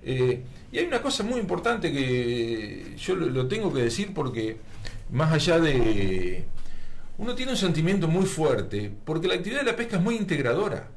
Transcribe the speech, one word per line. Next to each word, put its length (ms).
Eh, 400
y 60
hay 80
una 160
cosa 220
muy 140
importante 540
que 1040
yo 180
lo, 120
lo 200
tengo 240
que 120
decir 320
porque, 420
más 200
allá 300
de, 840
uno 160
tiene 180
un 60
sentimiento 500
muy 160
fuerte, 640
porque 240
la 60
actividad 260
de 100
la 60
pesca 200
es 60
muy 140
integradora. 800